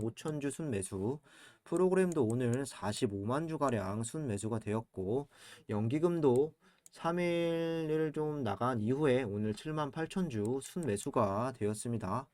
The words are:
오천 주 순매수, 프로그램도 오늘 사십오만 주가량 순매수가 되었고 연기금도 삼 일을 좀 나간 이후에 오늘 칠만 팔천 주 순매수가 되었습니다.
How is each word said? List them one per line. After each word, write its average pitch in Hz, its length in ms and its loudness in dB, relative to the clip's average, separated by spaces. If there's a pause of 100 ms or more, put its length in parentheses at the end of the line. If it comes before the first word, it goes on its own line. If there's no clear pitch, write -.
오천 147 380 -4
주 139 100 -2
순매수, 113 680 -4 (460)
프로그램도 180 640 2
오늘 123 400 0
사십오만 107 840 -2
주가량 117 540 -2
순매수가 113 560 -4
되었고 110 720 -2 (420)
연기금도 147 800 4 (380)
삼 170 280 -2
일을 165 920 0
좀 151 300 -2
나간 117 400 0
이후에 131 400 4
오늘 104 320 0
칠만 151 360 -4
팔천 160 380 -2
주 117 340 0
순매수가 120 960 0
되었습니다. 107 760 -2